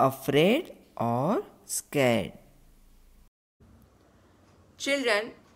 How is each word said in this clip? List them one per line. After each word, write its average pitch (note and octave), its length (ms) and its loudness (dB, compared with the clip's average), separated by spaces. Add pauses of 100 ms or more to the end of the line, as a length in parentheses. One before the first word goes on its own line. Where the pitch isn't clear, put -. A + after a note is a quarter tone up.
afraid D3+ 720 2 (240)
or C3+ 460 -2 (220)
scared। A#2+ 680 0 (2500)
Children, B3 540 -2 (240)